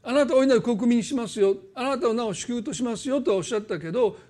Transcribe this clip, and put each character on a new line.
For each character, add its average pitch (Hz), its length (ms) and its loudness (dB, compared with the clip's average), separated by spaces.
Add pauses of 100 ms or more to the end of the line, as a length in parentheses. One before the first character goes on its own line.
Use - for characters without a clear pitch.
あ 233 100 -6
な 277 140 4
た 302 80 0
を 262 40 6
大 262 60 6
い - 20 4
な 269 80 6
る 226 80 4
国 240 240 0
民 240 120 4
に 226 60 0
し - 100 -8
ま 233 140 -4
す 190 100 -10
よ、 196 180 4 (180)
あ 254 100 -6
な 269 140 0
た 247 100 0
を 220 60 2
な 233 120 -2
お 202 80 -4
祝 - 200 -8
福 240 100 -4
と 294 100 -6
し 160 80 -4
ま 233 140 -2
す - 120 -8
よ 269 120 0
と 247 100 -2
は 196 60 2
お 190 40 0
っ - 20 -6
し 240 120 -6
ゃ 214 40 -2
っ 208 40 -4
た 190 160 -6
け 165 140 -8
ど、 214 240 0 (140)